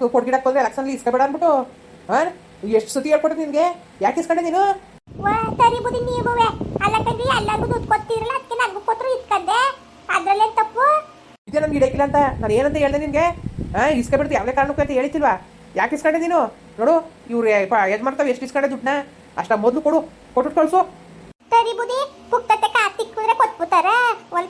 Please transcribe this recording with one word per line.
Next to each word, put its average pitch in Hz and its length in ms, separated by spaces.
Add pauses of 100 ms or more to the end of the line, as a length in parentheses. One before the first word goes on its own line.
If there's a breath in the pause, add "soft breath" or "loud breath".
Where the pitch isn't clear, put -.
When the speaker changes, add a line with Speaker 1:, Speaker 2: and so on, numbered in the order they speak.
(160)
Speaker 1:
ಕೊಡ್ಗಿಡಕ್ 254 320
ಬಂದ್ರೆ 262 160
ಎಲೆಕ್ಷನ್ 269 320
ಇಸ್ಕೊಬೇಡ 247 320
ಅಂದ್ಬಿಟ್ಟು. 320 240 (600)
ಹಾ, 233 80 (580)
ಎಷ್ಟು 214 180
ಸತಿ 277 180
ಹೇಳ್ಕೊಟ್ಟೆ 311 300
ನಿನ್ಗೆ? 294 220 (400)
ಯಾಕೆ 254 160
ಇಸ್ಕೊಂಡೆ 330 260
ನೀನು? 349 160 (600)
Speaker 2:
ವಾ, 403 120 (240)
ಸರಿ 480 260
ಬುದ್ಧಿ 480 240
ನೀವುವೆ. 466 400 (360)
ಅಲ್ಲ 427 100 (120)
ಕಣ್ರಿ, 466 200 (100)
ಎಲ್ಲರಿಗೂ 427 360
ದುಡ್ಡು 466 200
ಕೊಡ್ತೀರಲ್ಲ, 453 460
ಅದಕ್ಕೆ 466 240
ನನಗೂ 403 260
ಕೊಟ್ರು 466 280
ಇಸ್ಕೊಂಡೆ, 403 420 (560)
ಅದ್ರಲ್ಲೇನ್ 415 440
ತಪ್ಪು? 453 260 (640)
Speaker 1:
ಇದೇ 294 160
ನನ್ಗೆ 302 140
ಹಿಡಕಿಲ್ಲ 262 320
ಅಂತ 285 100 (220)
ನಾನು 214 180
ಏನಂತ 294 240
ಹೇಳ್ದೆ 277 220
ನಿನ್ಗೆ? 294 200 (500)
ಹಾ, 208 80 (160)
ಇಸ್ಕೊಬಿಡ್ತು 277 380
ಯಾವ್ದೇ 226 200
ಕಾರಣಕ್ಕೂ 285 260
ಅಂತ 285 160
ಹೇಳ್ತಿಲ್ವಾ? 277 340 (460)
ಯಾಕೆ 240 180
ಇಸ್ಕೊಂಡೆ 311 280
ನೀನು? 339 140 (400)
ನೋಡು, 277 160 (360)
ಇವ್ರು 233 220
ಯ-, 196 180
ಪ-, 214 200
ಯಜಮಾನ್ತಾವ್ 262 420
ಎಷ್ಟು 254 140
ಇಸ್ಕೊಂಡೆ 277 260
ದುಡ್ಡನ್ನ, 262 200 (480)
ಅಷ್ಟ 180 100 (120)
ಮೊದ್ಲು 247 220
ಕೊಡು, 311 140 (340)
ಕೊಟ್ಬಿಟ್ಟು 277 260
ಕಳ್ಸು. 311 200 (720)
Speaker 2:
ಸರಿ 466 280
ಬುದ್ಧಿ, 494 200 (320)
ಪುಕ್ತತೆ 440 440
ಕಾರ್ 427 220
ತಿಕ್ಕಿದ್ರೆ 453 440
ಕೊಟ್ಬಿಡ್ತಾರೆ, 370 540 (400)
ಒಂದ್ 349 140